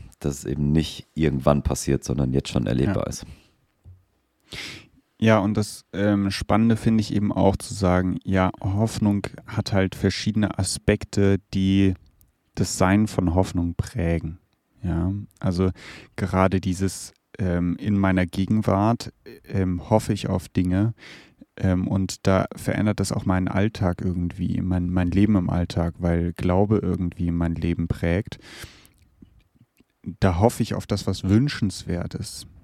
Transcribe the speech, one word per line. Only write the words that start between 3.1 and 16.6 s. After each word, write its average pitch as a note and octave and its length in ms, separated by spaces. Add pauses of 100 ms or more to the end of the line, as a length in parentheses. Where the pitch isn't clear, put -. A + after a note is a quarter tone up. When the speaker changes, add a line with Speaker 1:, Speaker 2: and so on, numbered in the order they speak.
Speaker 2:
Ja, A2 200
und G#2 160
das, - 380
ähm, G2+ 380
Spannende A2 440
finde A2 260
ich G#2+ 120
eben G#2 180
auch F#2+ 240
zu - 180
sagen, F#2 500
ja, F#2+ 360
Hoffnung G2+ 680 (200)
hat - 260
halt F#2+ 220
verschiedene G#2 640
Aspekte, G2 800 (140)
die F#2+ 400 (600)
das - 220
Sein G2+ 300
von F2+ 280
Hoffnung F2+ 400
prägen. E2 640 (460)
Ja, F2 280 (280)
also F#2 300 (460)
gerade F#2+ 440
dieses, F#2 540 (260)